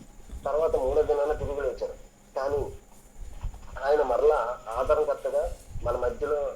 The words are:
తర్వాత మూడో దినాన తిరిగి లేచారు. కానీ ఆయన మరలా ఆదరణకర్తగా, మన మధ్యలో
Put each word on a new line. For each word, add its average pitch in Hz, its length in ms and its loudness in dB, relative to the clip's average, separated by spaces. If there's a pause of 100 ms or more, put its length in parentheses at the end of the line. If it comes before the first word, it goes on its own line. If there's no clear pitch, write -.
(440)
తర్వాత 151 320 2
మూడో 143 260 4
దినాన 147 300 2
తిరిగి 143 280 -4
లేచారు. 120 340 -4 (420)
కానీ 139 360 -2 (1120)
ఆయన 147 180 6
మరలా 131 560 4 (100)
ఆదరణకర్తగా, 139 880 0 (260)
మన 120 140 -2
మధ్యలో 135 600 -2